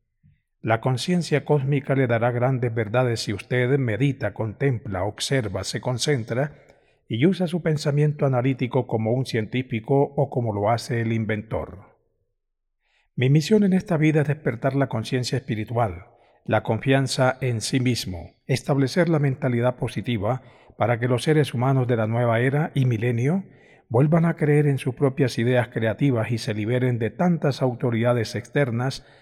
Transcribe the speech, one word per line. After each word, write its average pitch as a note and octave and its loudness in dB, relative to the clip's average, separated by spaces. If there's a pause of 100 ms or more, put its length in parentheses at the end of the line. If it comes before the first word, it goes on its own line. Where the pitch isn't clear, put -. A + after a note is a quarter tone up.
(600)
La A2+ 2
conciencia D3 0
cósmica C#3 0
le C3+ 2
dará A#2 2
grandes B2 0
verdades A#2 0
si - -4
usted B2 0
medita, B2 0
contempla, G#2+ -2
observa, G#2 -4
se A2+ -8
concentra B2 -2 (580)
y A#2 2
usa F3+ 2
su D#3+ -6
pensamiento D3+ 0
analítico C3 0
como A2 -2
un B2+ 0
científico B2 -2
o C#3 0
como A#2 -2
lo G2+ 0
hace A#2 -2
el A2+ -2
inventor. G#2+ -6 (1160)
Mi B2+ 2
misión F3+ 4
en F#3 4
esta F3+ 0
vida D#3 2
es C#3+ -2
despertar C#3 -2
la C#3 0
conciencia B2 -4
espiritual, A2 -4 (400)
la G#2+ 2
confianza C3 0
en A#2+ -2
sí - -2
mismo, G#2 -4 (100)
establecer C#3 0
la E3 2
mentalidad B2+ 0
positiva A#2 -4 (340)
para A2 0
que B2 0
los B2 0
seres D3+ 2
humanos B2+ 2
de B2 2
la A2 0
nueva A#2 2
era D3 0
y C3+ 2
milenio B2 0 (440)
vuelvan D#3 4
a E3 0
creer D3 4
en C#3 2
sus B2+ -4
propias C3+ 0
ideas A#2 2
creativas A2+ 0
y A#2+ -2
se A2 -4
liberen A#2+ 0
de A2+ 0
tantas D#3+ 0
autoridades A#2+ 0
externas, B2 -2 (180)